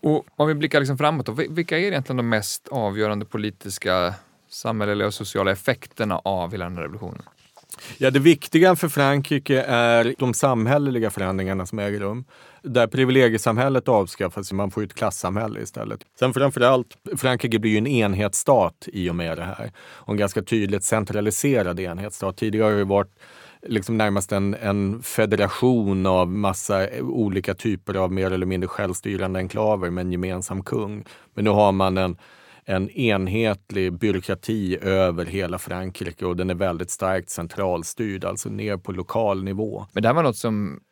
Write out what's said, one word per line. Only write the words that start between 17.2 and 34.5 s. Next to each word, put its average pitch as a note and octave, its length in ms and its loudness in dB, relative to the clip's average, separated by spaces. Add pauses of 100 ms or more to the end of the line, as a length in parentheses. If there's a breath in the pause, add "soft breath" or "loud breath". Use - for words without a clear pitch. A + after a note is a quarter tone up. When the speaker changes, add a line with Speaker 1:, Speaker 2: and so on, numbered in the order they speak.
Speaker 2:
blir A2 120 2
ju G#2+ 60 4
en A2+ 100 2
enhetsstat G#2 1040 2
i F2+ 160 -2
och E2+ 60 -2
med E2 220 -4
det E2+ 60 -8
här. G#2+ 360 -10
Och - 340 -18
en G#2 40 0
ganska G2+ 240 0
tydligt G2+ 420 0
centraliserad G#2 960 0
enhetsstat. F#2+ 580 -6
Tidigare G#2+ 340 2
har G#2 60 2
det G2+ 60 2
varit G2 280 2 (520 loud breath)
liksom A2 340 -2
närmast G2+ 340 0
en, G2 220 0
en G2+ 500 -2
federation G2+ 1000 2
av F#2 260 4
massa G2 560 -2 (140)
olika G#2 520 -2
typer G2+ 400 -4
av F#2+ 180 0
mer F#2+ 200 0
eller F#2 140 -2
mindre F#2 220 -2
självstyrande F#2+ 720 -4
enklaver G2 500 -2
med F2+ 160 -4
en F2+ 60 -4
gemensam F#2 520 -6
kung. G#2 420 -6 (280 loud breath)
Men G2+ 100 -4
nu G#2+ 60 4
har G2+ 220 6
man F#2+ 260 2
en, F#2 200 0 (480 loud breath)
en F#2+ 240 -2
enhetlig G2+ 1040 -2
byråkrati F#2+ 880 -2